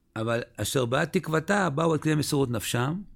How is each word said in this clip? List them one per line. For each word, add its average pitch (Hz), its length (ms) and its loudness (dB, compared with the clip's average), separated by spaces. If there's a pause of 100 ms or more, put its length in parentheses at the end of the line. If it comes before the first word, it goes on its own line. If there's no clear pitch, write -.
(160)
אבל 117 260 -2 (140)
אשר 123 280 0
באה 131 220 0
תקוותה, 165 640 0
באו 160 240 2
עד 147 60 0
כדי 156 140 2
מסירות 135 360 2
נפשם, 123 500 -2 (160)